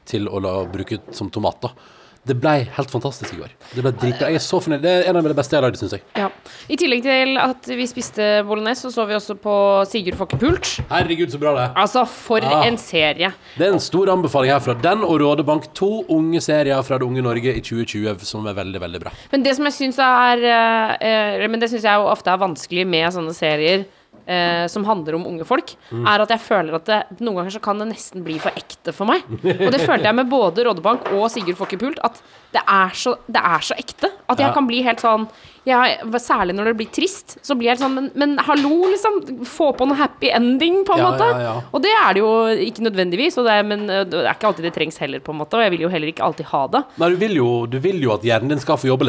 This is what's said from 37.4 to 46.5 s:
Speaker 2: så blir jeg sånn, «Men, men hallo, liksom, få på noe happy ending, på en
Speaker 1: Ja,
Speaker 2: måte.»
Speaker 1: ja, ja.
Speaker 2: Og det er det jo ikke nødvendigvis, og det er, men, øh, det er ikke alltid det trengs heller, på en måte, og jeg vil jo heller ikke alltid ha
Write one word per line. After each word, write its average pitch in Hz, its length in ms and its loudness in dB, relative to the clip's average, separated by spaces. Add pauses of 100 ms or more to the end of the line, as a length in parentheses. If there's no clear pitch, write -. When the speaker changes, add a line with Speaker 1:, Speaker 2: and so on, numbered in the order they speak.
Speaker 2:
så 285 120 -2
blir 233 140 0
jeg 247 100 2
sånn, 269 140 0
«Men, 262 220 -4
men 285 220 0
hallo, 294 520 2
liksom, 381 560 -2
få 311 300 0
på 254 100 0
noe 277 120 2
happy - 340 0
ending, 269 540 2
på 392 80 2
en 294 60 4
Speaker 1:
Ja, 370 120 4
Speaker 2:
måte.» 440 180 2
Speaker 1:
ja, - 120 0
ja. - 200 -4 (120)
Speaker 2:
Og 285 80 -2
det 403 100 2
er 349 220 4
det 196 80 2
jo 220 80 4 (280)
ikke 220 240 -4
nødvendigvis, 196 560 0
og 247 80 2
det 220 80 4
er, 208 100 4
men, 208 260 -4
øh, 196 160 0
det 170 200 -2
er - 80 2
ikke - 160 -2
alltid 165 160 -2
det 170 80 -4
trengs 156 240 -4
heller, 135 220 -6
på 143 140 -14
en 156 60 -10
måte, 151 160 -8
og 233 60 4
jeg 202 100 4
vil 160 100 -2
jo 170 80 0
heller 156 180 -4
ikke - 180 -6
alltid 156 220 -4
ha 147 200 0